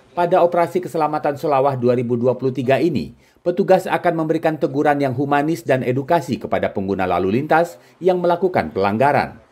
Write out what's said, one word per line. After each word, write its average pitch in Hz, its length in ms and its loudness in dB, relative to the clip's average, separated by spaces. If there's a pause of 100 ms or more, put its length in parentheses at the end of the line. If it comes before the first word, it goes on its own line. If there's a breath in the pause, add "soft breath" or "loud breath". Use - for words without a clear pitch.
(160)
pada 175 280 2
Operasi 175 400 0
Keselamatan 151 560 -4
Sulawah 139 400 0
dua 123 160 2
ribu 120 240 -2
dua 123 160 2
puluh 131 160 -4
tiga 131 300 0
ini, 139 340 -2 (300 soft breath)
petugas 180 420 2
akan 165 380 0
memberikan 160 340 0
teguran 147 400 0
yang 131 160 0
humanis 143 480 0
dan 131 240 0
edukasi 135 480 0
kepada - 380 -2
pengguna 95 340 -2
lalu 95 320 2
lintas 165 400 0 (220 soft breath)
yang 180 180 2
melakukan 175 560 0
pelanggaran. 110 640 0 (120)